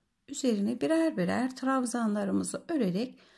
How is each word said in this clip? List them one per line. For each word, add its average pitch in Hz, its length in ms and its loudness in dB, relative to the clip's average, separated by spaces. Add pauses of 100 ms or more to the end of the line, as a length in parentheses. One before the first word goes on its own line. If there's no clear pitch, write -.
(280)
üzerine 240 520 0
birer 320 360 2
birer 214 400 0
trabzanlarımızı 220 1120 0
örerek 240 500 0 (200)